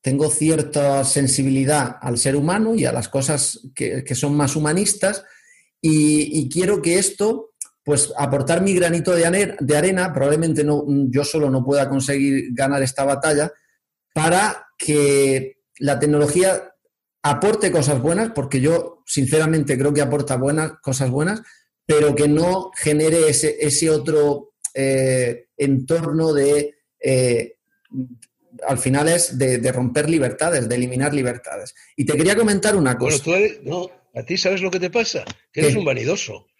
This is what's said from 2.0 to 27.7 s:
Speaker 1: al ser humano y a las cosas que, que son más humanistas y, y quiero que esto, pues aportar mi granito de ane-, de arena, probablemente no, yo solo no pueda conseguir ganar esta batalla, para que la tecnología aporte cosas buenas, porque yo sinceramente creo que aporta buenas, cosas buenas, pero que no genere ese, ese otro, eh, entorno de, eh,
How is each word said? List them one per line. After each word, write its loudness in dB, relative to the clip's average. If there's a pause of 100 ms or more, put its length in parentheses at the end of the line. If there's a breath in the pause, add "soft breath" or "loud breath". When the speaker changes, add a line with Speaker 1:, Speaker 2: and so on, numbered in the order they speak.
Speaker 1:
al -4
ser 0
humano 0
y 0
a 0
las -4
cosas -2 (120)
que, -6
que -6
son 0
más 0
humanistas 0 (580 soft breath)
y, 2
y -2
quiero 0
que 2
esto, -2 (320)
pues 0
aportar 0
mi 0
granito 0
de 2
ane-, 0
de 0
arena, 0
probablemente 0
no, 0 (260)
yo 0
solo -2
no 0
pueda 0
conseguir -2
ganar 0
esta -2
batalla, 0 (600 soft breath)
para 0 (100)
que 2 (220)
la 0
tecnología 2 (500)
aporte 0
cosas 0
buenas, 0
porque -2
yo -2
sinceramente 0
creo 0
que 2
aporta -2
buenas, -2 (100)
cosas -2
buenas, -2 (440 loud breath)
pero 4
que 2
no 0
genere 2
ese, 0
ese 0
otro, 0 (200)
eh, 0 (100)
entorno 0
de, 0 (260)
eh, 0 (1080)